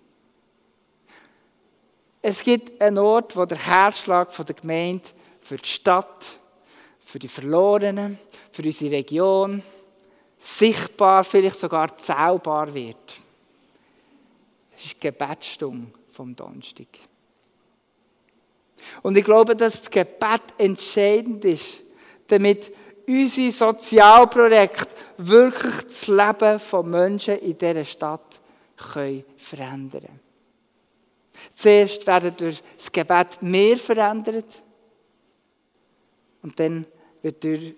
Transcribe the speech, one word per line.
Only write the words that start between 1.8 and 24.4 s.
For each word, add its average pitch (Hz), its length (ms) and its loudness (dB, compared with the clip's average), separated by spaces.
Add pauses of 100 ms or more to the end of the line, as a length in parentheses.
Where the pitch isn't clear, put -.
Es 202 200 -4
gibt 240 400 -2
einen 208 180 2
Ort, 220 360 0
wo 180 80 -2
der 175 140 -8
Herzschlag 180 720 0
von 160 140 -14
der 151 100 -12
Gemeinde 170 480 -8 (380)
für - 160 -16
die - 100 -14
Stadt, - 720 -4 (640)
für - 180 -20
die 131 80 -18
Verlorenen, 196 920 -2 (360)
für - 100 -14
unsere 151 280 -6
Region 190 720 -2 (760)
sichtbar, 190 840 2
vielleicht 190 320 0
sogar 160 400 -4
zählbar 151 760 -4
wird. 120 400 -16 (1600)
Es - 120 -20
ist 143 80 -18
die - 80 -20
Gebetsstunde 135 880 -12 (220)
vom 127 200 -18
Donnerstag. - 540 -20 (2250)
Und 196 160 0
ich 202 80 2
glaube, 220 280 6
dass 226 280 -2
das - 100 -16
Gebet 214 520 -2 (140)
entscheidend 208 840 -2
ist, - 380 -4 (460)
damit 202 440 0 (360)
unsere 262 440 -2
Sozialprojekte 226 1400 6 (220)